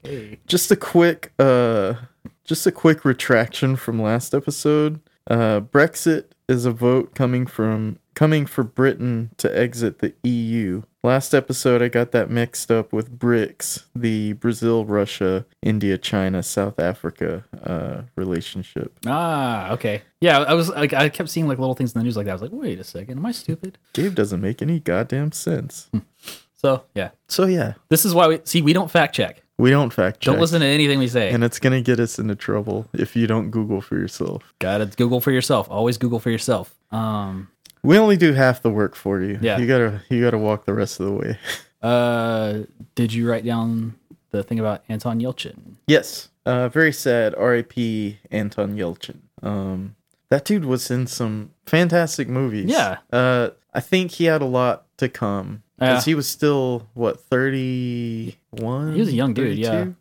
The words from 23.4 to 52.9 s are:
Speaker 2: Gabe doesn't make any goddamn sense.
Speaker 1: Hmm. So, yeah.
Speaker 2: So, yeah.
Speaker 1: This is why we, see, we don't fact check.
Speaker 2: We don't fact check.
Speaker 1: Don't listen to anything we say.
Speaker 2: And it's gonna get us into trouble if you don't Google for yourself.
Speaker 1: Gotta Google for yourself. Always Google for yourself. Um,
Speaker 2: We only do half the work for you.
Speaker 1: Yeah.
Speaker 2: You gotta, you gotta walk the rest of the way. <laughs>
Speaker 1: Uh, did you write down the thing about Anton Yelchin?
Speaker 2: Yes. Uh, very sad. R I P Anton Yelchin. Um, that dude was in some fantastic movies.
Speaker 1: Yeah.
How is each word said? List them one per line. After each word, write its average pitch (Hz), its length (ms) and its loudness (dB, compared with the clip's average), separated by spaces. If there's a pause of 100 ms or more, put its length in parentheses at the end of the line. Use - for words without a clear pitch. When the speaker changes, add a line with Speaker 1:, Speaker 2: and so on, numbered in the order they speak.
Speaker 2:
Gabe 180 240 -2
doesn't 101 240 0
make 101 200 -4
any 160 200 -2
goddamn 131 500 -2
sense. - 640 -6
Speaker 1:
Hmm. 107 80 -2 (540)
So, 135 280 0 (140)
yeah. 92 140 -6 (180)
Speaker 2:
So, 190 180 0
yeah. 147 280 0 (140)
Speaker 1:
This 160 160 4
is 196 80 0
why 170 140 6
we, 160 160 4
see, - 200 0
we 147 100 4
don't 175 180 0
fact 156 240 2
check. - 280 -4 (160)
Speaker 2:
We 123 120 6
don't 139 220 4
fact 95 280 0
check. 135 120 2
Speaker 1:
Don't 156 80 2
listen 165 200 2
to 143 60 2
anything 143 320 4
we 127 80 2
say. 117 240 0
Speaker 2:
And 117 140 2
it's 120 160 -2
gonna 131 200 2
get 120 200 2
us 117 180 -2
into 107 160 -2
trouble 104 580 -4
if - 220 -4
you 113 140 2
don't 110 240 0
Google 107 280 -2
for 101 160 -6
yourself. - 640 -6
Speaker 1:
Gotta 101 280 -2
Google 120 340 0
for 139 100 2
yourself. 127 400 0
Always 110 280 0
Google 120 200 -2
for 117 120 -4
yourself. 113 440 -2 (160)
Um, 104 580 -6 (360)
Speaker 2:
We 147 140 8
only 214 180 6
do 165 160 6
half 131 300 4
the 117 80 2
work 104 260 0
for 98 240 -2
you. 98 200 -4
Speaker 1:
Yeah. 113 180 0
Speaker 2:
You 120 100 0
gotta, 117 420 2
you 123 120 0
gotta 117 160 2
walk 107 260 0
the 98 100 -2
rest - 260 -2
of 90 60 -2
the 101 60 -2
way. 107 300 -6
<laughs> - 60 -12 (320)
Speaker 1:
Uh, 113 840 0 (320)
did 117 160 0
you 117 180 0
write 113 140 -2
down 113 500 -2 (380)
the 101 100 -2
thing 117 160 -4
about 107 300 -2
Anton 113 320 -4
Yelchin? - 560 -10 (100)
Speaker 2:
Yes. - 420 2 (160)
Uh, 123 240 0
very 156 240 2
sad. 120 440 0
R 120 180 2
I 117 80 0
P 110 560 -4 (140)
Anton 101 440 -4
Yelchin. 90 420 -8 (260)
Um, 98 500 -6 (340)
that 139 160 2
dude 202 200 0
was 127 260 -2
in 127 160 -2
some 110 460 -6 (140)
fantastic 165 600 2
movies. 135 400 -2
Speaker 1:
Yeah. 123 300 0 (140)